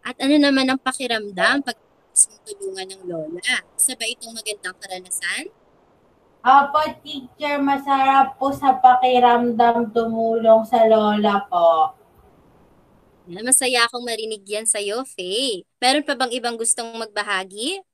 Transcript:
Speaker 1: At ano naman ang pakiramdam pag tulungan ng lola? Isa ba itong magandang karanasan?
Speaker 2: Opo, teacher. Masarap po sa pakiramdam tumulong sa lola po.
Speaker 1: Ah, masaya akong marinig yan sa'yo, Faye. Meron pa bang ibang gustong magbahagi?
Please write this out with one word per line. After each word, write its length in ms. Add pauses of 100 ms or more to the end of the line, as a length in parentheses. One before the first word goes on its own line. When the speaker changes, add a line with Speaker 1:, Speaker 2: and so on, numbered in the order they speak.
Speaker 1:
At 160
ano 160
naman 320
ang 80
pakiramdam 880
pag 80 (720)
tulungan 480
ng 160
lola? 440 (200)
Isa 240
ba 80
itong 320
magandang 400
karanasan? 720 (960)
Speaker 2:
Opo, 320 (240)
teacher. 560
Masarap 800
po 160
sa 240
pakiramdam 1120
tumulong 720
sa 240
lola 640
po. 400 (1400)
Speaker 1:
Ah, 160
masaya 400
akong 240
marinig 400
yan 160
sa'yo, 400
Faye. 640 (160)
Meron 240
pa 80
bang 160
ibang 240
gustong 400
magbahagi? 880 (100)